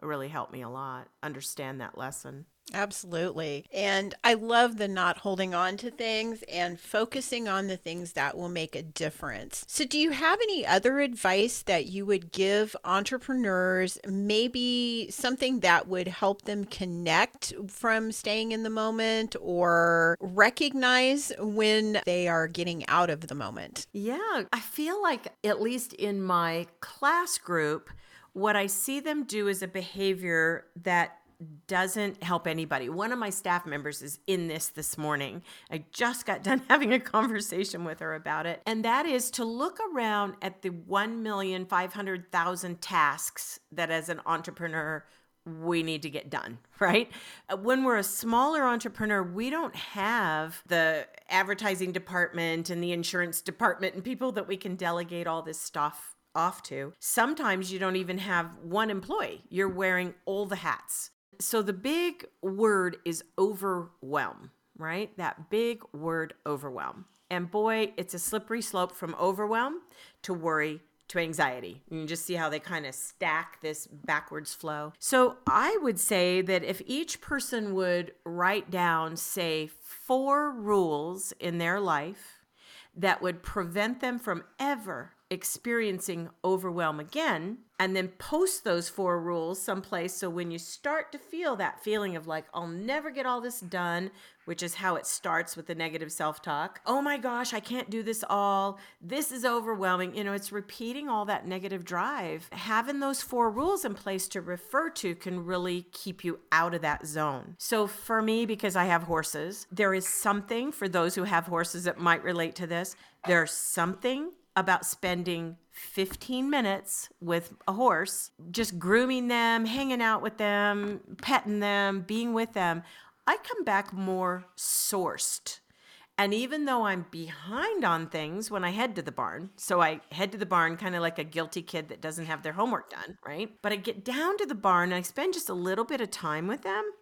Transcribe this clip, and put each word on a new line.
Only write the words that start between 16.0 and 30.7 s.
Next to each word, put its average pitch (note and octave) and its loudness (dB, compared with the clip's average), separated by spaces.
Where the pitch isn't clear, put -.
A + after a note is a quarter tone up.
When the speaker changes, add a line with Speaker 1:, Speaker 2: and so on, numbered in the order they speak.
Speaker 2:
help G3+ 0
them G#3 -2
connect F3 0
from A3 0
staying A3 -2
in A3 -2
the A3 -2
moment A3 0
or E3+ 6
recognize B3+ 4
when G#3+ 4
they F3 2
are E3 4
getting E3+ -4
out F3 6
of D#3+ -4
the C3+ -6
moment? A2 -8
Speaker 1:
Yeah, B3+ -2
I A#3 0
feel E4 -4
like, D#4 0
at G#3 2
least A#3+ -2
in G3+ -2
my E3+ 2
class E4+ 0
group, D#3 0
what G#3 2
I G3+ 4
see C4+ -2
them D4+ -2
do G#3 -2
is G3 0
a F#3+ -4
behavior F3+ 2